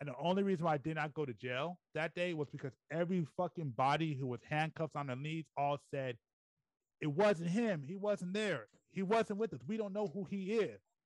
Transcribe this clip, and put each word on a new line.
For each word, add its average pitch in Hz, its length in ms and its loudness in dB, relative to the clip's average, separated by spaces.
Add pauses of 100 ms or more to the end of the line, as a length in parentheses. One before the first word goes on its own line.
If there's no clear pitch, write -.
And 147 80 -6
the 123 100 -6
only 180 240 2
reason 185 220 0
why 165 100 4
I 147 40 2
did 160 180 -4
not 151 180 -2
go 156 120 -2
to 120 80 -6
jail 127 440 -4 (160)
that 160 220 -2
day 175 180 -2
was 147 160 -2
because 139 220 -8 (180)
every 170 340 2 (120)
fucking 170 400 -2
body 147 380 4
who 135 120 -4
was 123 220 -2
handcuffs 156 480 -2
on 143 100 -4
their 127 100 -4
knees 156 280 -6 (120)
all 143 220 2 (140)
said, 131 240 -2 (840)
"It 156 120 0
wasn't 175 380 6
him. 196 360 2
He 175 80 -8
wasn't 196 380 0
there. 190 340 0 (260)
He 185 120 -2
wasn't 208 340 2
with 220 160 0
us. 123 140 -8
We 220 80 -2
don't 202 160 -4
know 208 160 0
who 185 160 -6
he 196 300 -2
is. 156 260 0 (260)